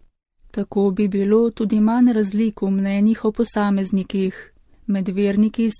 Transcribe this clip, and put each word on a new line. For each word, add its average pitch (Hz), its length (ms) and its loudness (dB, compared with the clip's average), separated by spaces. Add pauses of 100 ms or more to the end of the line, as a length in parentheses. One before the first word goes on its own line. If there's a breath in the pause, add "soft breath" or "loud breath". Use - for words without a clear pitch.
(500)
Tako 202 400 0
bi 202 180 0
bilo 202 420 2
tudi 220 300 -2
manj 240 320 4
razlik 214 500 -2
v 196 80 -2
mnenjih 196 540 0
o 220 80 0
posameznikih. 196 1200 -2 (340)
Med 196 220 -2
verniki 202 720 0